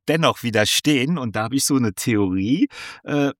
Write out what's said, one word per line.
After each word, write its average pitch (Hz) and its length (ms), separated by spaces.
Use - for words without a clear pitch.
dennoch 147 340
widerstehen? 127 760
Und 113 180
da 107 80
hab 113 80
ich 135 120
so 143 120
eine 117 160
Theorie. 104 760
Äh, 143 380